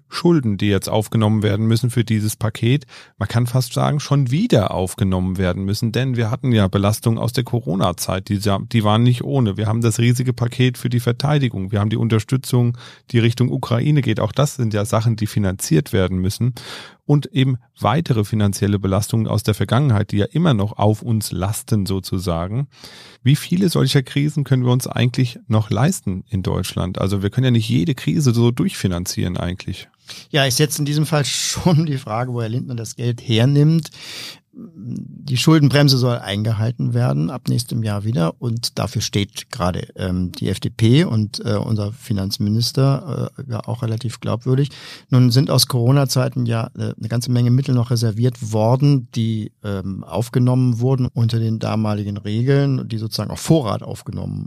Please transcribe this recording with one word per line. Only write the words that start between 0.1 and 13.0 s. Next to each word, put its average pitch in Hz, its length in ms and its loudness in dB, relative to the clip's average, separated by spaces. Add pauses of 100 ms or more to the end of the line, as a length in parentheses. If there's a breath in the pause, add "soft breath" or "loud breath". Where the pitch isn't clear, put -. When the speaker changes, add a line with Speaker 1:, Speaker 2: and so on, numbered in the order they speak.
Speaker 1:
die 104 80 0
jetzt 98 220 0
aufgenommen 107 560 2
werden 107 220 0
müssen 113 240 2
für 117 140 0
dieses 107 300 -2
Paket. 117 520 -2 (300 loud breath)
Man 104 120 -4
kann 120 180 0
fast 127 260 0
sagen, 135 280 0
schon 139 320 0
wieder 151 400 2
aufgenommen 92 640 0
werden 95 260 0
müssen, 101 280 -2
denn 123 240 0
wir 113 160 -2
hatten 131 180 -2
ja 110 160 6
Belastungen 104 520 2
aus 117 140 -2
der 123 120 -2
Corona-Zeit, 92 840 -2
die, 101 120 0
die 104 440 0
waren 107 200 4
nicht 123 180 2
ohne. 127 340 0
Wir 107 120 -2
haben 110 120 0
das 117 200 2
riesige 123 320 2
Paket 123 440 0
für - 140 -4
die 123 100 0
Verteidigung, 123 680 -2
wir 104 80 0
haben 104 100 2
die 113 80 -2
Unterstützung, 120 800 0 (360 loud breath)